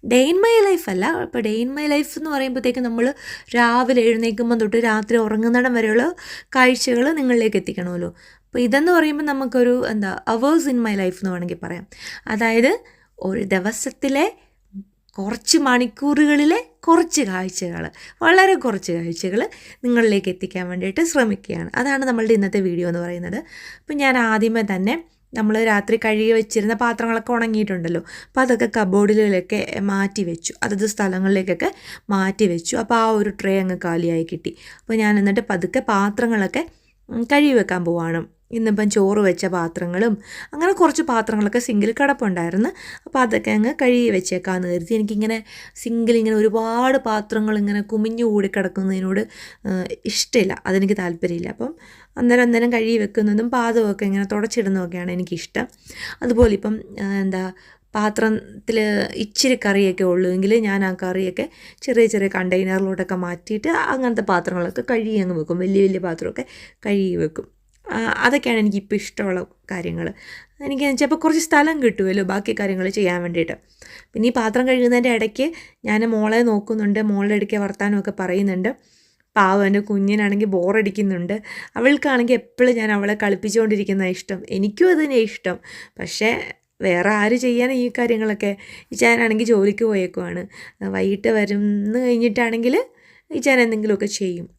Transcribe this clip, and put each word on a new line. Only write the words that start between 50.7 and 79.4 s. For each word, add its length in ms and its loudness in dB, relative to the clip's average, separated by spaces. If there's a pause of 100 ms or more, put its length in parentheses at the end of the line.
താല്പര്യമില്ല. 540 -4
അപ്പം 180 -8 (460)
അന്നേരം 260 4
അന്നേരം 300 2
കഴുകി 260 2
വെക്കുന്നതും 540 0
പാദമൊക്കെ 540 0
ഇങ്ങനെ 220 -2
തുടച്ചിടുന്നതൊക്കെയാണ് 840 -2
എനിക്കിഷ്ടം. 520 -6 (580)
അതുപോലെ 340 4
ഇപ്പം, 160 -2 (280)
ഏഹ്, 200 -2
എന്താ 200 -2 (540)
പാത്രത്തിൽ 840 -2 (460)
ഇച്ചിരി 400 0
കറിയൊക്കെ 480 2
ഉള്ളൂവെങ്കിൽ 400 2 (160)
ഞാൻ 180 0
ആ 20 -2 (140)
കറിയൊക്കെ 420 -4 (380)
ചെറിയ 300 4
ചെറിയ 240 0
കണ്ടെയ്നറിലോട്ടൊക്കെ 880 0
മാറ്റിയിട്ട് 440 -6 (220)
അങ്ങനത്തെ 400 -2
പാത്രങ്ങളൊക്കെ 520 -2 (100)
കഴുകി 320 0
അങ്ങ് 160 -2
വെക്കും. 240 -4
വലിയ 200 4
വലിയ 220 0
പാത്രമൊക്കെ 380 -6 (420)
കഴുകി 260 0 (120)
വെക്കും. 200 -8 (500)
ആ, 20 -2 (260)
അതൊക്കെയാണ് 380 2
എനിക്കിപ്പോൾ 400 0
ഇഷ്ടമുള്ള 380 -4 (300)
കാര്യങ്ങൾ. 360 -6 (580)
എനിക്ക് 220 -2 (140)
ചിലപ്പോൾ 220 2
കുറച്ച് 220 2
സ്ഥലം 380 4
കിട്ടുമല്ലോ 480 0
ബാക്കി 280 -4
കാര്യങ്ങൾ 280 -2 (100)
ചെയ്യാൻ 280 0
വേണ്ടിയിട്ട്. 300 -4 (580)
പിന്നെ 180 0
ഈ 80 -6
പാത്രം 300 0
കഴുകുന്നതിൻ്റെ 480 4
ഇടയ്ക്ക് 300 -2 (420)
ഞാൻ 120 2 (140)
മോളെ 340 2
നോക്കുന്നുണ്ട്, 520 0 (100)
മോളുടെ 280 0
ഇടയ്ക്ക് 240 -2
വർത്താനമൊക്കെ 560 -2
പറയുന്നുണ്ട്. 520 0 (680)
പാവം 300 4